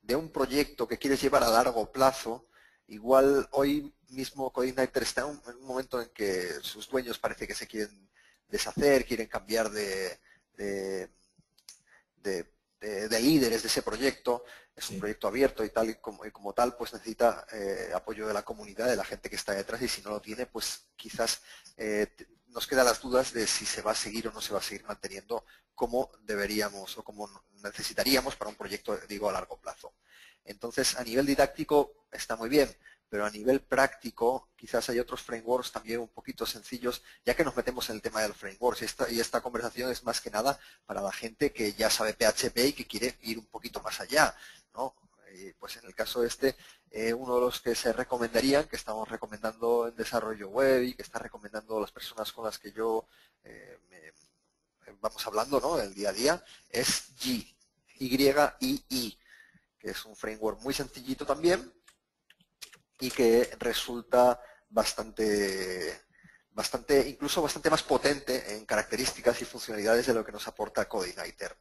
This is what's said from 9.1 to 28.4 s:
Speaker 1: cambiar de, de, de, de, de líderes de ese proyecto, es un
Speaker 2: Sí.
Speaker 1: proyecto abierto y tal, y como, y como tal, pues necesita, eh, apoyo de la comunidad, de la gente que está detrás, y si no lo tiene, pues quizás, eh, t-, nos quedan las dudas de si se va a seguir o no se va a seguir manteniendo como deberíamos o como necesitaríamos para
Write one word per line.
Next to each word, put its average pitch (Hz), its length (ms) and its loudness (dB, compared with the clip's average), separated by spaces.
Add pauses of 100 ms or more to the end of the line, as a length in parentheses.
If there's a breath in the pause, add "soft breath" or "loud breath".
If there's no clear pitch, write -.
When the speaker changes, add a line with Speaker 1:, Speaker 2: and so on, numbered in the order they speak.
Speaker 1:
cambiar 110 420 -2
de, 95 500 -4 (340 soft breath)
de, 95 560 -4 (1040 soft breath)
de, 92 380 -6 (260)
de, 104 300 -4
de 110 100 2
líderes 120 420 6
de 113 60 -6
ese 131 140 0
proyecto, 120 640 0 (280 loud breath)
es - 160 -10
un 101 60 -8
Speaker 2:
Sí. 95 40 -6
Speaker 1:
proyecto 104 280 -4
abierto 117 360 2
y 104 60 -2
tal, 113 200 0
y 110 60 -8
como, 104 300 -12
y 107 60 -12
como - 220 -10
tal, 120 240 2
pues 117 160 -8
necesita, 113 580 0
eh, 98 420 -4
apoyo 107 340 -6
de 107 60 -2
la 104 100 -2
comunidad, 107 440 -4
de 120 80 4
la 98 100 -2
gente - 240 -10
que 101 60 -8
está 101 180 -4
detrás, 110 280 -4
y 123 80 0
si - 120 -6
no 104 100 -8
lo 104 100 -4
tiene, 113 240 -8
pues - 500 -8
quizás, - 460 -4 (340 loud breath)
eh, 107 400 0
t-, - 120 -20 (200)
nos - 180 -8
quedan 131 200 6
las 117 160 4
dudas 127 320 2
de 113 120 0
si - 200 -2
se - 160 -4
va 107 100 0
a 110 40 2
seguir 113 340 -6
o - 20 -6
no 110 80 -14
se 107 140 -6
va 95 60 0
a - 40 -4
seguir - 220 -10
manteniendo 101 580 -8 (320 soft breath)
como 123 340 -2 (140)
deberíamos 101 720 -4
o 110 60 -16
como 104 260 -12 (340)
necesitaríamos 131 720 0
para 104 140 -8